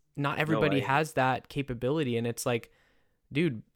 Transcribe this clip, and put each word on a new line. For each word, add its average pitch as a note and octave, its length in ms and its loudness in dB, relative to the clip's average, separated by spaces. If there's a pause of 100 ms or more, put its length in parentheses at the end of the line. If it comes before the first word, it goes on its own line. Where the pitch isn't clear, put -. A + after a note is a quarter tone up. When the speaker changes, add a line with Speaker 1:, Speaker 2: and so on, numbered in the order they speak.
(160)
Speaker 1:
not C#3+ 200 -2
Speaker 2:
No, - 60 0
Speaker 1:
everybody D3 400 2
Speaker 2:
I - 40 -6
Speaker 1:
has D3 260 0
that C3 360 0
capability, C3 680 -2
and A#2 100 -2
it's A#2 200 -6
like, A#2+ 240 -2 (640)
dude, C#3+ 300 0 (140)